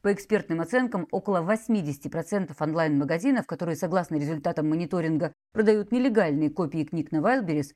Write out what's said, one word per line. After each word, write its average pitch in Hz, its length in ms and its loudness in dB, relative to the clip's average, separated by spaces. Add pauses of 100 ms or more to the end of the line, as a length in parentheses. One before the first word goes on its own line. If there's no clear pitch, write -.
По 202 100 2
экспертным 202 480 -2
оценкам, 220 500 -2
около 190 300 0
восьмидесяти 180 680 -2
процентов 165 520 -4
онлайн-магазинов, 160 880 2
которые, 170 300 -4
согласно 170 400 -2
результатам 156 520 -2
мониторинга, 160 640 0 (200)
продают 214 380 2
нелегальные 196 600 2
копии 160 340 -2
книг 156 260 -4
на 160 60 -2
Wildberries 165 600 0